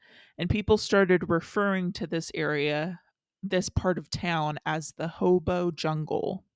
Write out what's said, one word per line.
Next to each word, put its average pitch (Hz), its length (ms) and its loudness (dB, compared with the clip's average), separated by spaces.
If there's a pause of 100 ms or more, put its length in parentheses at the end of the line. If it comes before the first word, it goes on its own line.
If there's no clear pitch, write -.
(380)
and 175 120 -2
people 208 280 4
started 185 520 4
referring 185 640 0
to - 120 -6
this 165 300 -6
area, 151 640 -2 (420)
this 190 280 0
part 180 280 0
of 156 120 -8
town, 156 560 -2
as 156 320 -4
the 156 100 -4
hobo 180 640 2
jungle. 156 720 -2 (120)